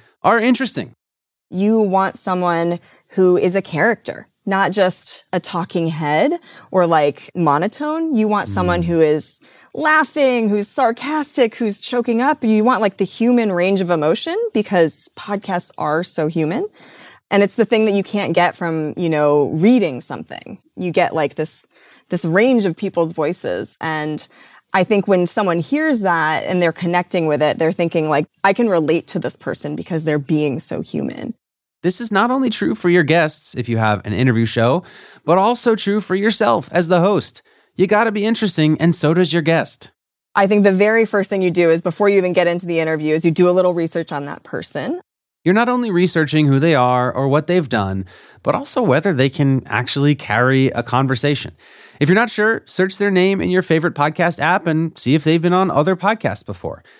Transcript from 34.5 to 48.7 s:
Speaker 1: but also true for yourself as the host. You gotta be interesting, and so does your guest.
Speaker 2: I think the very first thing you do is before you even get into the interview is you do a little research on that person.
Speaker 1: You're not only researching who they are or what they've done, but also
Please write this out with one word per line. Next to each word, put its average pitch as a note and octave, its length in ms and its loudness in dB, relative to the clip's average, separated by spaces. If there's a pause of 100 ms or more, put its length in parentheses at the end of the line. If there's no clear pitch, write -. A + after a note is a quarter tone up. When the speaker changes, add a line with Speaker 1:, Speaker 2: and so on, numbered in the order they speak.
Speaker 1:
but E3+ 140 2
also A3+ 380 2
true G3+ 260 -2
for F#3 140 -2
yourself G3+ 560 0
as E3+ 160 0
the F3 140 4
host. F#3 420 0 (320)
You F#3 100 2
gotta G#3+ 260 2
be G3+ 140 -2
interesting, E3+ 560 2
and E3 140 4
so D#3 180 2
does E3+ 180 2
your E3 120 0
guest. D#3 480 -2 (420)
Speaker 2:
I G3+ 140 2
think G#3 160 4
the G3 80 6
very G#3+ 340 4
first G3+ 240 -2
thing F#3+ 140 0
you F3+ 80 2
do F3 180 2
is E3 120 2
before G3+ 280 0
you G3+ 80 4
even F3+ 160 0
get F3 140 2
into F3 180 -2
the E3+ 140 -2
interview D#3 340 -2
is D#3+ 100 0
you E3+ 80 4
do F3 160 4
a F3+ 40 6
little F3+ 240 2
research E3 360 -4
on C#3+ 140 -6
that A2 160 -12
person. E3 580 -8 (440)
Speaker 1:
You're F3 100 2
not A#3 160 2
only A#3+ 220 -2
researching D#3 560 2
who C3+ 120 4
they D#3+ 140 4
are B2 400 2
or C3+ 140 -2
what D3 180 2
they've F3 240 0
done, F#2+ 360 -2 (360)
but - 140 0
also C4+ 260 -4